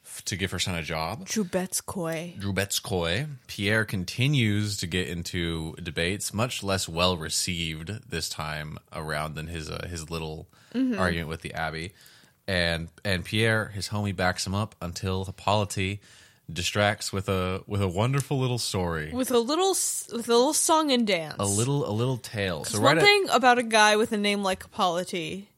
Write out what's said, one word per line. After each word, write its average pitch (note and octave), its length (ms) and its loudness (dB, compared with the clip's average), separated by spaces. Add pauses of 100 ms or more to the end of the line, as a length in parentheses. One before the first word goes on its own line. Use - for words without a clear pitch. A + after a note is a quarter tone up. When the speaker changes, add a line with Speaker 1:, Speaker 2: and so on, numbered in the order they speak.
Speaker 1:
f-, - 200 -16
to - 100 -4
give F2+ 160 -2
her F2+ 80 -4
son F2+ 160 -2
a E2 80 -4
job. E2 420 -4
Speaker 2:
Drubetskoy. F3 1120 -4
Speaker 1:
Drubetskoy. G2 880 -2 (200)
Pierre G#2+ 380 2
continues G#2 920 0
to G2 100 -4
get F2+ 200 0
into E2 760 -4
debates, E2+ 520 -4
much A#2 280 -2
less F#2+ 280 0
well F2+ 280 4
received E2 920 -4
this E2 200 -4
time D2+ 480 -6 (160)
around D#2 420 -4
than D#2 120 -6
his, E2 220 -6
uh, E2 200 -6
his D#2+ 200 -8
little D#2+ 380 -6 (260)
Speaker 2:
Mm-hmm. B3 260 0
Speaker 1:
argument E2+ 300 0
with D#2+ 120 -6
the - 120 -8
Abbey. D#2+ 400 -6 (540)
And, E2+ 420 0 (160)
and F2+ 180 0
Pierre, A2 460 2
his G2+ 200 -8
homie, G#2 260 -2
backs F#2 300 0
him F#2 100 -2
up G#2+ 260 -2
until F#2+ 440 -4
Hippolyte G2+ 760 0 (520)
distracts G#2 640 0
with F#2+ 160 -2
a, F#2 380 0
with G2+ 140 -2
a G2 60 4
wonderful B2 520 0
little B2 180 0
story. E2 560 -2
Speaker 2:
With B3 160 -2
a B3 80 2
little D#4+ 340 2
s-, - 400 -2
with A#3 160 -6
a A#3 80 4
little C4 180 6
song D#4 380 4
and A#3+ 140 4
dance. E3 340 0
Speaker 1:
A G2+ 60 2
little, C#3+ 420 2
a G#2 60 0
little B2 240 0
tale. G2 460 -2
Speaker 2:
'Cause - 100 -6
Speaker 1:
So G#2 80 0
Speaker 2:
one - 160 8
Speaker 1:
right - 0 -
at E3 60 6
Speaker 2:
thing G#4 280 6
about B3 280 6
a B3+ 40 0
guy G#3+ 340 6
with A3 160 2
a G#3+ 40 0
name G3+ 240 2
like F#3+ 220 0
Hippolyte F3+ 840 -2 (100)